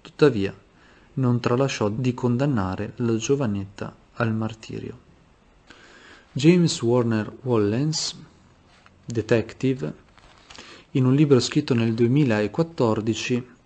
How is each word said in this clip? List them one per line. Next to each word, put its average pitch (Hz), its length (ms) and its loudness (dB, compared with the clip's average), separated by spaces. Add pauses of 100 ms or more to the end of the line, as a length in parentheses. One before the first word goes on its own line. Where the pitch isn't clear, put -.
tuttavia 110 540 0 (600)
non 123 240 0
tralasciò 120 520 0
di 123 240 -2
condannare 120 840 -2
la 117 200 -2
giovanetta 110 800 -4 (200)
al 117 180 -2
martirio. 110 680 -8 (1300)
James 165 480 4
Warner 117 500 0 (120)
Wollens, 123 760 -2 (880)
detective, 127 880 -2 (1000)
in 131 120 2
un 127 100 4
libro 139 260 6
scritto 143 340 -2
nel 113 180 2
duemilaquattordici 117 1500 0 (200)